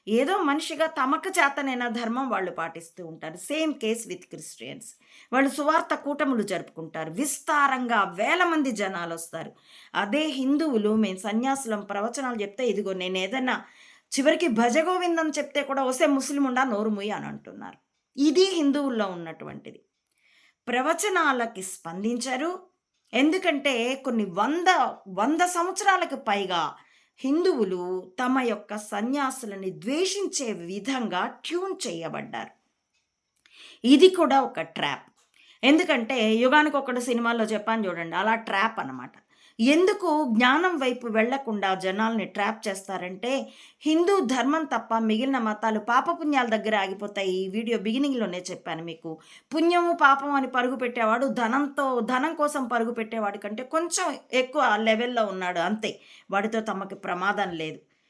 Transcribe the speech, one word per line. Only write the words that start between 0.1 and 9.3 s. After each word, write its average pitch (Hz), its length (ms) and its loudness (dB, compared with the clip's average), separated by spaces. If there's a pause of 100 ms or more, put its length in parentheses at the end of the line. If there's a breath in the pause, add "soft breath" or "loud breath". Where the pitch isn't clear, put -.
ఏదో 294 160 2 (140)
మనిషిగా 311 380 0 (120)
తమకు 311 380 0
చేతనైన 277 500 0 (120)
ధర్మం 240 340 -4
వాళ్ళు 185 180 -2 (100)
పాటిస్తూ 165 400 -10 (100)
ఉంటారు. 160 260 -12 (120)
Same 311 240 -2 (100)
case 226 280 -2
with 175 200 -12
Christians. 143 540 -14 (480 soft breath)
వాళ్ళు 269 240 4
సువార్త 311 380 0 (100)
కూటములు 277 460 0
జరుపుకుంటారు, 160 600 -8 (100)
విస్తారంగా 262 800 2 (180)
వేల 302 320 2
మంది 285 300 0
జనాలు 175 380 -4
వస్తారు. 165 340 -12 (500 loud breath)